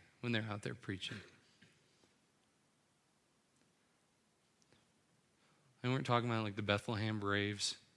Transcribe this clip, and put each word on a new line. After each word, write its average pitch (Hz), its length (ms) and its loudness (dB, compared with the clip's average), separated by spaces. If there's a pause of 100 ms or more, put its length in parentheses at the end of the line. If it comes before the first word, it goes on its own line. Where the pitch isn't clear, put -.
(220)
when 120 100 0
they're 110 180 2
out 104 120 -4
there 123 140 -4
preaching? - 420 -6 (4000)
They 123 80 0
weren't 131 160 2
talking 120 240 4
about, 113 140 2
like, 104 120 -2
the 110 60 -2
Bethlehem 104 580 2
Braves 101 560 0 (220)